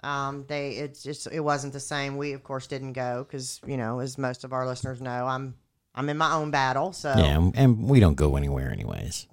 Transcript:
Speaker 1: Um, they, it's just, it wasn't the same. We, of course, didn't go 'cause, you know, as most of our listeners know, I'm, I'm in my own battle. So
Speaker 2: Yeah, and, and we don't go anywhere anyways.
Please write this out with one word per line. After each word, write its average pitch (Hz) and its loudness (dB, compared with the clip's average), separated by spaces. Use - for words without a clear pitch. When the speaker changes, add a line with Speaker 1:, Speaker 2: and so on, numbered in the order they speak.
Speaker 1:
Um, 139 -4
they, 143 -4
it's 135 -10
just, 139 -10
it 160 -2
wasn't 143 0
the 139 -10
same. 139 -4
We, 143 -4
of 135 -8
course, 131 -8
didn't 135 -6
go 127 -4
'cause, 127 -8
you 139 -4
know, 120 -2
as 131 -6
most 131 -6
of 131 -10
our 127 -2
listeners 127 -6
know, 123 -4
I'm, 131 -4
I'm 135 -2
in 147 -2
my 156 4
own 151 0
battle. 139 2
So - -4
Speaker 2:
Yeah, 76 6
and, 87 4
and 120 6
we 139 8
don't 82 8
go 71 4
anywhere 69 0
anyways. 50 -8